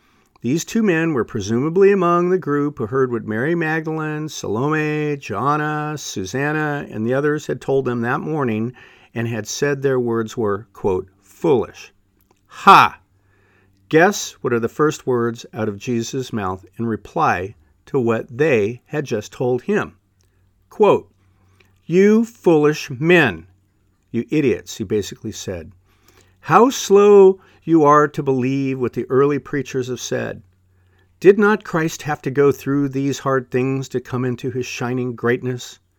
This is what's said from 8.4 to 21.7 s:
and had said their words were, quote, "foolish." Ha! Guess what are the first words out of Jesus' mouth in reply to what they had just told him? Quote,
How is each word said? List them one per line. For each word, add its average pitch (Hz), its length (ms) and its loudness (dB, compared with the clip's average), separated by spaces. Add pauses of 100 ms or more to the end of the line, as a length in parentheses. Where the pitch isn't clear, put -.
and 117 140 -4
had 110 180 -6
said 143 360 -4
their 131 180 0
words 113 360 -4
were, 107 360 -2
quote, 92 360 -4 (120)
"foolish." - 720 -2 (540)
Ha! - 520 6 (920)
Guess 180 500 2
what 123 140 -2
are 113 60 0
the 113 100 -4
first 151 360 -2
words 117 460 -2
out 110 160 -4
of 101 80 -8
Jesus' 120 560 -6
mouth 95 320 -6 (140)
in 117 80 -4
reply 107 680 -2 (300)
to 139 160 -2
what 113 260 0 (120)
they 123 480 0
had 151 180 -6
just 110 280 -8
told 127 300 -2
him? 160 340 -4 (720)
Quote, 185 420 2 (720)